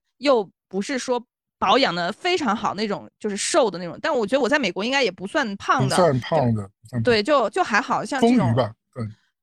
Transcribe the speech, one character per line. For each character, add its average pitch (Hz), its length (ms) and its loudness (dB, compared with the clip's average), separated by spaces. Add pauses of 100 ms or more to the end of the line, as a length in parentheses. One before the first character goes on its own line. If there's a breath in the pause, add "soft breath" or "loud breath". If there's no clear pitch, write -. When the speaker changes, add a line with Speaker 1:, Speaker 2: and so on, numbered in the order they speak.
(180)
Speaker 1:
又 247 280 2 (220)
不 196 140 -4
是 277 160 -4
说 247 260 -4 (340)
保 220 200 4
养 208 160 2
得 175 180 -4
非 359 240 -2
常 233 180 -2
好 208 200 -4
那 214 120 -4
种， 180 220 -6 (100)
就 214 120 -6
是 196 60 -4
瘦 247 340 2
的 170 80 -8
那 180 80 -8
种， 156 160 -12
但 311 120 -2
我 - 120 0
觉 262 100 0
得 285 60 0
我 220 40 2
在 285 120 2
美 214 120 0
国 190 140 -6
应 247 60 -4
该 277 120 0
也 277 80 0
不 190 160 -10
算 220 300 -2
胖 262 320 0
的， - 80 0
Speaker 2:
不 185 60 6
算 139 180 4
胖 127 340 0
的， 104 80 -4
Speaker 1:
就， 98 60 -14
Speaker 2:
不 - 200 -20
算 117 140 -4
胖。 - 0 -
Speaker 1:
对， 220 200 2
就， 247 280 2
就 359 140 -2
还 220 160 2
好， 170 240 -2
像 269 160 -6
这 233 80 6
种 247 100 4
Speaker 2:
丰 139 100 2
腴 113 60 0
吧， 117 180 0 (220)
对。 113 140 -10 (340 soft breath)